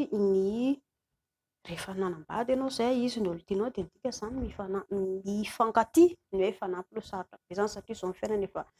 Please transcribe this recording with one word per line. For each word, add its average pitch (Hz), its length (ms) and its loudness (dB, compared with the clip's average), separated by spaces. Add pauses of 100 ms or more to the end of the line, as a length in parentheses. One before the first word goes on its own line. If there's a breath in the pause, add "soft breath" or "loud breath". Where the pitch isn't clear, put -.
(120)
ny, 208 640 4 (880)
rehefa 170 300 -8
nanambady 190 580 -2
ianao 262 160 2
izay, 247 380 2
izy 240 160 -2
ny 185 100 2
olon-tianao, 202 400 -2
dia 190 160 -4
midika - 240 -6
izany 233 320 -8
mifana-, 196 400 -6 (400)
mifankatia, 220 920 4 (200)
ny 190 80 4
hoe 208 160 2
fanampy 185 320 -6
aloha 214 160 -8
sarotra 185 300 -10 (100)
be 180 80 -8
izany, 208 200 2
satria 208 200 -10
izao 185 140 -2
ny 185 100 -10
fiainana 208 300 0
efa 156 160 -8 (140 loud breath)